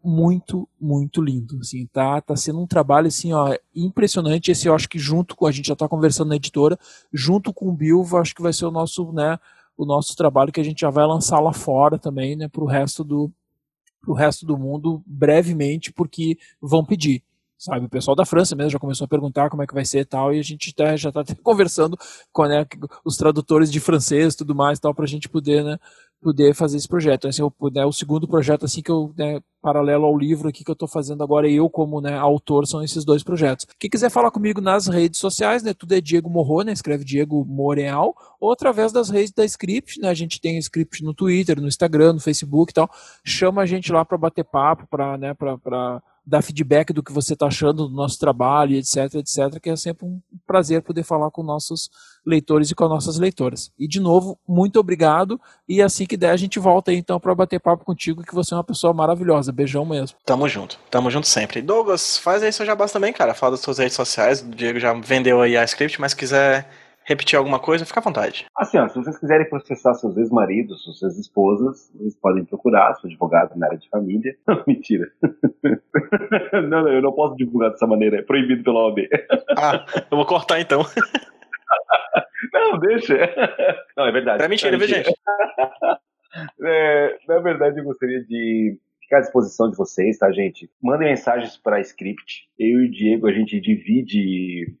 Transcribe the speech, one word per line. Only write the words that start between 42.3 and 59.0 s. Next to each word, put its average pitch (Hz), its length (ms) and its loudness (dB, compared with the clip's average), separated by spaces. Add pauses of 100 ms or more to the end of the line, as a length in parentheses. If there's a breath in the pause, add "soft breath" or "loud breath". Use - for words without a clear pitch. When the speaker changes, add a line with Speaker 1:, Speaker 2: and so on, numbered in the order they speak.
Speaker 1:
e - 40 -20
tal, 160 140 4 (340 loud breath)
chama 190 380 0
a 190 60 2
gente 175 260 -4
lá 165 100 4
pra 175 140 -2
bater 165 280 -2
papo, 147 440 0
pra, 139 300 -4
né, 139 160 -8
pra, 135 240 -6
pra 123 440 -6 (220)
dar 143 180 2
feedback 151 500 0
do 147 100 -2
que 139 100 -14
você 143 220 -2
tá 147 120 0
achando 151 420 0
do 131 60 -10
nosso 139 240 -4
trabalho, 139 580 2
et 135 100 -2
cetera, 139 340 -2
et 143 80 -10
cetera, 143 300 -2
que 170 100 -10
é 165 60 -2
sempre 165 320 -8
um 180 140 -8 (260)
prazer 165 360 2
poder 165 200 -6
falar 156 280 -2
com 170 120 -10
nossos 156 480 -6 (340 soft breath)
leitores 151 460 2
e - 40 -2
com 170 100 2
as 160 60 2
nossas 156 280 -2
leitoras. 147 600 -2
E, 147 100 -6
de 165 100 -4
novo, 185 480 4
muito 185 320 4
obrigado, 175 640 2 (280 soft breath)
e 190 140 4
assim 190 240 2
que 208 100 -6
der, 175 140 2
a 175 60 4
gente 190 220 -2
volta 185 340 4
aí, 180 40 2
então, 180 220 -2
pra 185 160 0
bater 180 240 0
papo 170 260 0
contigo, 165 380 -6
que 165 120 -18
você 175 200 -2
é - 20 -2
uma 170 80 -4
pessoa 170 300 0
maravilhosa. 160 560 0